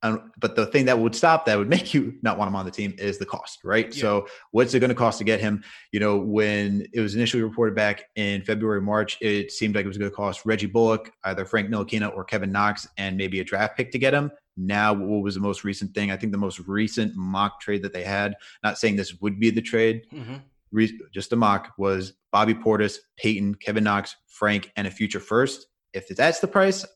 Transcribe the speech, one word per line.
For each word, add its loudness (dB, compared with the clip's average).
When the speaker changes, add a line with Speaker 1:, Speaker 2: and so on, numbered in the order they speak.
Speaker 1:
Um, -2
but -2
the 4
thing 2
that 4
would 2
stop 4
that 4
would 0
<laughs> 6
make -2
you 0
not 0
want 0
him -2
on -4
the -8
team -6
is -4
the -6
cost, -12
right? 0
Speaker 2:
Yeah. -6
Speaker 1:
So 2
what's 4
it 6
gonna 4
cost 2
to -4
get 2
him? -2
You 0
know, 2
when 0
it -2
was -2
initially 0
reported 0
back 0
in -2
February, 0
March, 0
it 0
seemed -2
like 0
it -4
was -6
gonna -2
cost -6
Reggie 0
Bullock, 2
either -4
Frank -2
Ntilikina -2
or -8
Kevin -4
Knox, 0
and -4
maybe -2
a -4
draft -2
pick -4
to -4
get 4
him, 0
now, 2
what 0
was -2
the -6
most -2
recent -6
thing? 0
I -4
think -4
the -2
most -4
recent -2
mock -2
trade -2
that -6
they -6
had, -2
not -2
saying 2
this -4
would -4
be 4
the 0
trade, 0
Speaker 2:
Mm-hmm. -14
Speaker 1:
re-, 2
just -6
a 2
mock, 2
was -2
Bobby 4
Portis, 2
Peyton, 0
Kevin -2
Knox, 0
Frank, -2
and -4
a -6
future -4
first. 0
If -10
that's 2
the -2
price 2